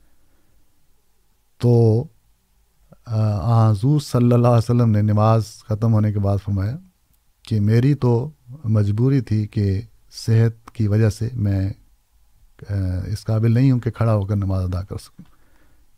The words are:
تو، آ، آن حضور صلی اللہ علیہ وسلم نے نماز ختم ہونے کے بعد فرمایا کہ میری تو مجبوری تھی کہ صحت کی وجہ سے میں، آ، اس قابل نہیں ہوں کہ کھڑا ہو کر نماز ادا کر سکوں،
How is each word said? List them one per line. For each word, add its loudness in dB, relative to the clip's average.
تو، 2
آ، -4
آن 2
حضور 0
صلی 0
اللہ 4
علیہ 4
وسلم 2
نے 2
نماز 2
ختم -4
ہونے 2
کے -4
بعد 0
فرمایا -4
کہ -2
میری 2
تو 0
مجبوری 0
تھی -4
کہ -2
صحت 0
کی -4
وجہ 2
سے -6
میں، -2
آ، -6
اس -10
قابل 0
نہیں 4
ہوں 0
کہ -4
کھڑا 0
ہو -2
کر -2
نماز -2
ادا -4
کر -12
سکوں، -20